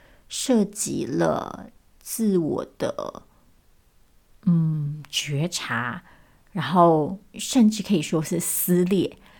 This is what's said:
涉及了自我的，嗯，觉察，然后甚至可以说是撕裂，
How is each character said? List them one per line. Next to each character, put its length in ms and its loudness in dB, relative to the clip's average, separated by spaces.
涉 340 2
及 400 -6
了 680 -4
自 380 0
我 280 -2
的， 460 -6
嗯， 640 0
觉 400 -4
察， 540 -6
然 120 -4
后 540 4
甚 360 4
至 140 -4
可 100 -2
以 80 2
说 220 -2
是 160 -2
撕 460 0
裂， 320 0